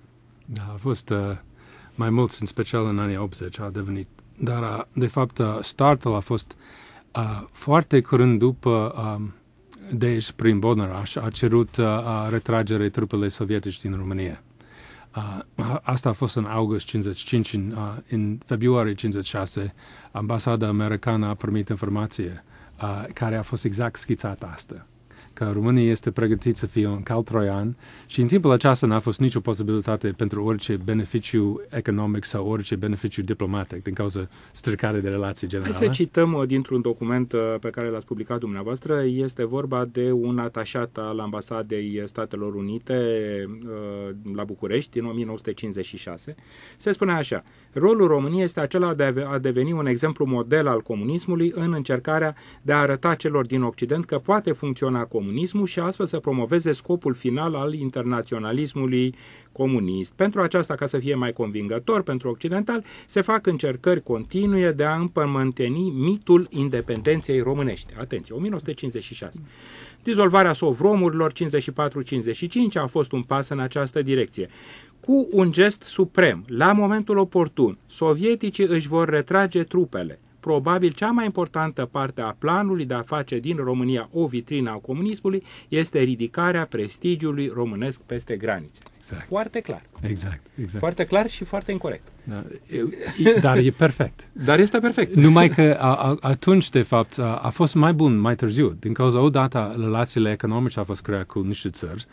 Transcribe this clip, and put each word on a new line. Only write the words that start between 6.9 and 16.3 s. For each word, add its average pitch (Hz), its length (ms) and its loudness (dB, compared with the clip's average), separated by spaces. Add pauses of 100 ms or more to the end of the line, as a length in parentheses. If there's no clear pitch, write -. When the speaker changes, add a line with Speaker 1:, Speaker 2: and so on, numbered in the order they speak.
Speaker 1:
uh, 107 360 -4
foarte 143 500 4
curând 123 380 4
după, 117 560 2 (220)
um, 104 160 -8 (580)
Dej 117 400 0
prin 110 280 2
Bodnaraș 98 560 0
a 110 140 -4
cerut, 117 480 2
uh, 117 80 2
uh, 110 440 -2
retragere 110 600 0
trupele 104 380 -2
sovietice 98 600 -6
din 95 100 -4
România. 95 440 -6 (720)
Uh, 101 240 -10 (160)
a-, 120 280 -4
asta 127 260 -2
a - 40 4
fost 120 220 -4